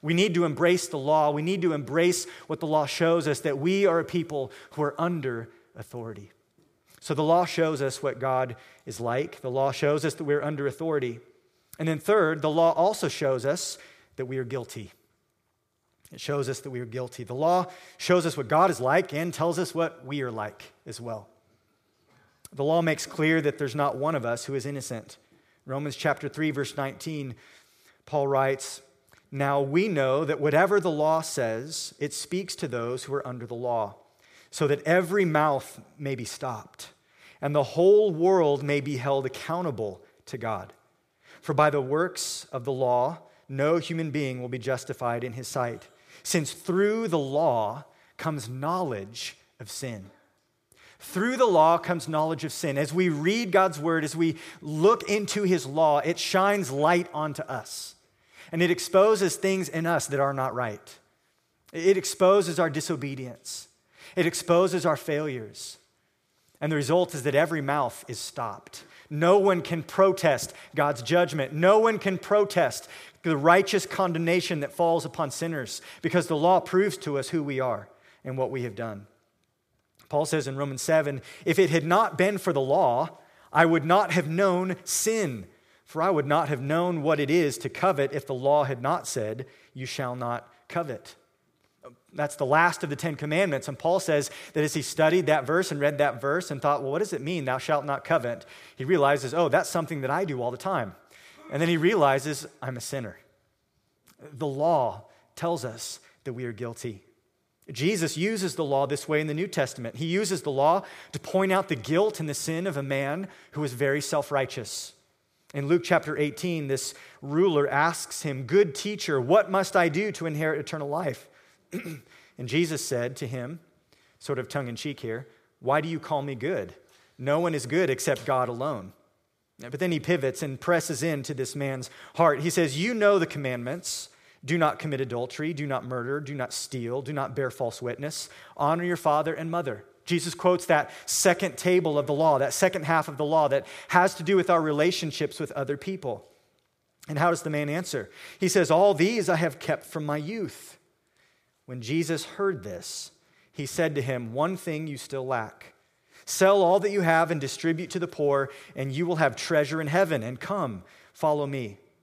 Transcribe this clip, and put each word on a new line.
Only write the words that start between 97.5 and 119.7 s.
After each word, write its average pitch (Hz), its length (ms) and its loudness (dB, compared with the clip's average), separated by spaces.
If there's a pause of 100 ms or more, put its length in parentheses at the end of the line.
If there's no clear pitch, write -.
shalt 143 280 -2
not 139 200 -4
covet'?" 120 400 -2 (300)
he 131 100 -8
realizes, 139 480 4
"Oh, 165 160 2
that's 165 180 2
something 160 340 -4
that 131 100 -2
I 180 140 0
do 135 180 -4
all 120 80 -4
the 123 60 -10
time." 135 380 -4 (560)
And 139 80 -4
then 165 100 2
he 170 80 2
realizes, 147 680 2 (160)
"I'm 127 160 -8
a 117 40 -12
sinner." 117 360 -8 (1040)
The 147 240 -10
law 135 600 0 (300)
tells 165 300 -4
us - 360 -12 (220)
that 131 100 -8
we 127 120 -8
are 120 60 -6
guilty. 113 500 -10 (680)
Jesus 160 440 0
uses 190 380 -2
the 165 100 -4
law 139 220 2
this 143 220 -4
way 156 140 2
in 156 40 -2
the 151 80 -4
New 170 140 -4
Testament. 127 480 -4
He 135 100 -6
uses 180 380 0
the 151 80 -2
law 156 340 4 (280)
to - 60 -6
point 190 320 0
out 190 160 2
the 156 80 -2
guilt 165 440 0
and 160 100 -4
the 139 60 -6
sin 165 320 -4
of 160 100 -4
a 139 60 -4
man 139 440 -4 (260)
who 151 80 -4
was 135 120 -4
very 139 280 0
self-righteous. 139 920 -4 (580)
In 139 160 -4
Luke 170 160 4
chapter 156 320 2
eighteen, 151 520 -4
this 135 260 -4 (300)
ruler 147 440 2
asks 156 540 0
him, 135 220 -6
"Good 160 320 4
teacher, 175 440 -2
what 170 300 4
must 190 260 0